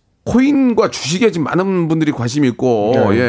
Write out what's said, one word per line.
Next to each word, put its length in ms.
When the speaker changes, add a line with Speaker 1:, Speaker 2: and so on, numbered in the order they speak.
Speaker 1:
코인과 640
주식에 400
지금 140
많은 440
분들이 240
관심이 360
있고 440
Speaker 2:
네. 80